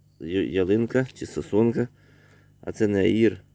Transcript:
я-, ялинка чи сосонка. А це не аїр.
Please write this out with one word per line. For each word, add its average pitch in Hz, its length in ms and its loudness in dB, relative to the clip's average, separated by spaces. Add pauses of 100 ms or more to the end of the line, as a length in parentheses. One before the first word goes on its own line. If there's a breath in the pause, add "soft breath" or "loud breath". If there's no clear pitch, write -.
(200)
я-, 90 220 -4
ялинка 101 720 0
чи - 120 -12
сосонка. 117 640 0 (720 soft breath)
А - 120 -10
це 107 160 0
не 101 100 0
аїр. 98 440 2 (120)